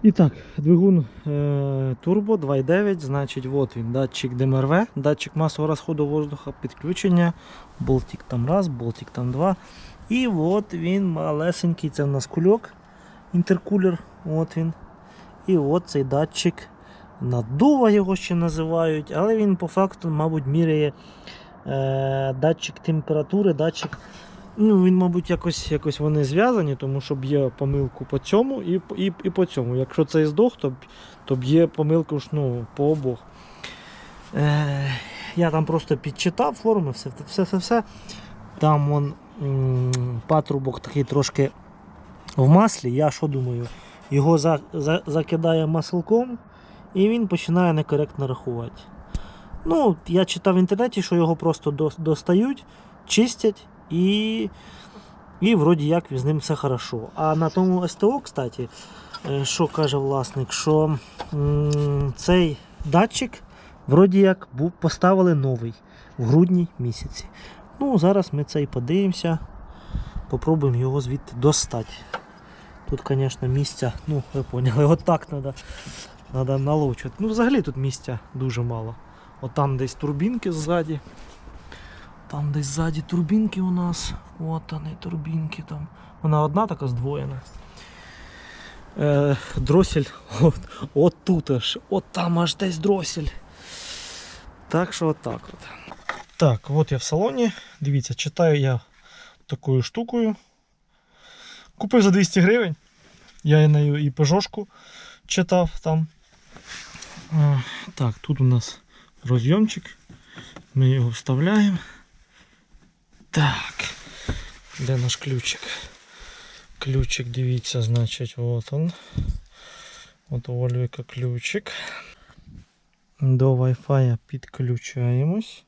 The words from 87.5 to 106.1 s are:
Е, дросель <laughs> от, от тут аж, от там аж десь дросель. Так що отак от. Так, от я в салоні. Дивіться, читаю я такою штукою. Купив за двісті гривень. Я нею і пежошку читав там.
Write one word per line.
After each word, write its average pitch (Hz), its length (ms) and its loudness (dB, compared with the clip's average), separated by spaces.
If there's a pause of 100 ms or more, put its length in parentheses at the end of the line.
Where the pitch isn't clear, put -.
Е, 143 380 2 (200)
дросель 143 460 2 (180)
<laughs> 107 200 -4
от, 156 140 6 (380)
от 160 300 4
тут 170 260 0
аж, 127 300 -2 (100)
от 196 220 -2
там 170 280 0
аж 170 160 0
десь 180 220 -4
дросель. 175 500 -2 (1400)
Так 180 260 0
що 165 140 -2
отак 117 340 -4 (120)
от. - 60 -20 (800)
Так, 127 320 2
от 151 220 2
я 135 60 0
в 123 60 -6
салоні. 233 480 0 (300)
Дивіться, 139 320 -2
читаю 156 460 2
я 131 200 2 (640)
такою 131 360 0
штукою. 233 540 -2 (1400)
Купив 214 240 4
за 196 100 6
двісті 190 300 4
гривень. 196 340 4 (680)
Я 151 240 6
нею 147 300 4
і 147 140 0
пежошку 180 560 0 (580)
читав 180 540 0
там. 160 280 0 (1300)